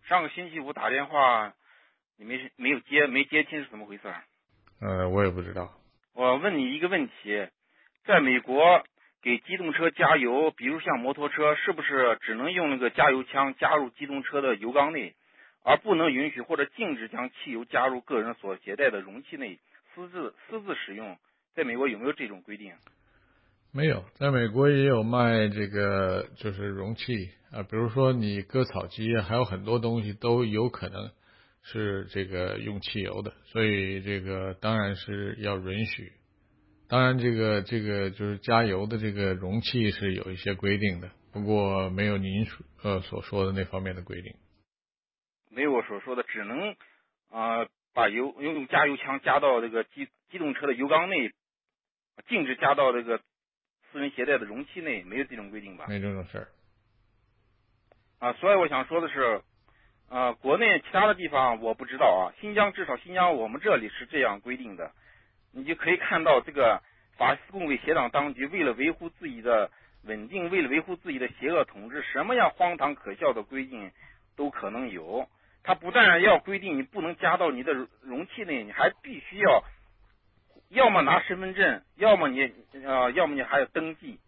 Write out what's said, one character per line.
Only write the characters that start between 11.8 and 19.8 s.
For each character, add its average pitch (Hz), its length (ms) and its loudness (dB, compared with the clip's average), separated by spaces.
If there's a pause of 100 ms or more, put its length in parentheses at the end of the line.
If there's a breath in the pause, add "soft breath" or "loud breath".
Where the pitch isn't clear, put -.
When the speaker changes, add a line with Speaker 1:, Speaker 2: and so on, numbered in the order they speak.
Speaker 1:
是 131 400 2
只 110 140 -6
能 135 180 -4
用 175 160 0
那 135 80 0
个 123 140 0
加 147 200 4
油 131 140 0
枪 139 300 0
加 156 200 2
入 143 140 0
机 - 160 -12
动 139 180 -6
车 143 200 -2
的 131 120 2
油 104 160 -6
缸 143 220 2
内， 120 220 -8 (480 soft breath)
而 143 160 4
不 208 160 2
能 160 180 2
允 139 180 -2
许 127 120 -10
或 156 160 -4
者 143 80 2
禁 175 300 -6
止 113 120 -10
将 120 220 -8
汽 - 220 -14
油 113 120 -8
加 127 220 0
入 127 160 -2
个 123 180 -2
人 113 140 -4
所 95 240 -8
携 98 180 -10
带 139 140 4
的 101 100 -6
容 98 220 -16
器 156 160 -16
内 101 200 -12 (360 soft breath)